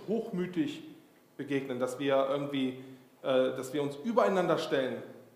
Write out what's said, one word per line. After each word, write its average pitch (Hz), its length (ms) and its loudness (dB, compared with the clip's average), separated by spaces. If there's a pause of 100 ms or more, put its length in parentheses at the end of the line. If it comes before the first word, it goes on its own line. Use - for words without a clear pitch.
hochmütig 180 720 -2 (540)
begegnen, 135 420 -2
dass 127 220 -2
wir 135 280 4
irgendwie, 139 560 -2 (380)
äh, 131 340 4
dass 127 160 -6
wir 147 100 0
uns 139 140 -4
übereinander 196 640 4
stellen 123 440 0 (320)